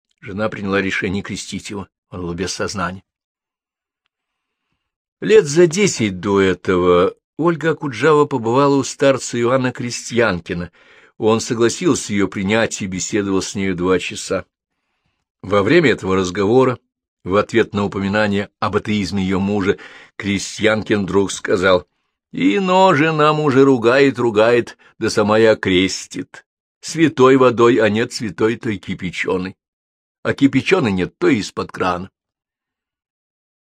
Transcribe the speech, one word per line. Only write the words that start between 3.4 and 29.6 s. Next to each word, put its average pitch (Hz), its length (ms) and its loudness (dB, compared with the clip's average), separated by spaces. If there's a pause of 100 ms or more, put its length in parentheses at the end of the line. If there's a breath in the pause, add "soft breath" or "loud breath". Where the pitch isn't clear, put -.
Лет 190 260 4
за 160 200 4
десять 147 540 0
до 98 200 2
этого 90 720 2 (220)
Ольга 165 340 -2
Акуджава 147 560 2
побывала 139 500 0
у 131 80 0
старца 131 540 -2
Иоанна 123 340 0
Крестьянкина. 107 1000 -4 (480 soft breath)
Он 110 220 2
согласился 117 720 -2
её 101 160 0
принять 104 520 -2
и 107 60 -6
беседовал 95 560 -4
с - 120 -10
нею 98 200 -4
два 90 240 0
часа. - 460 -8 (1000)
Во 101 200 2
время 143 280 4
этого 95 260 -2
разговора, 104 600 2 (460)
в 90 120 -2
ответ 104 380 0
на 101 100 0
упоминание 101 680 -2 (100)
об 104 160 -2
атеизме 101 460 -4
её 92 180 -2
мужа, 98 380 -2 (380 loud breath)
Крестьянкин 104 840 -2
вдруг 92 300 0
сказал: 92 540 0 (460)
"Ино 190 640 2
жена 151 380 2
мужа 147 320 4
ругает, 131 540 4
ругает, 120 600 2 (200 soft breath)
да 107 120 -4
сама 107 280 2
и 113 60 4
окрестит. 95 1000 0 (340)
Святой 135 560 2
водой, 120 400 4
а 110 120 2
нет 110 240 -2
святой, 110 440 -4
той 107 220 -6
кипяченой. 92 800 -8 (640)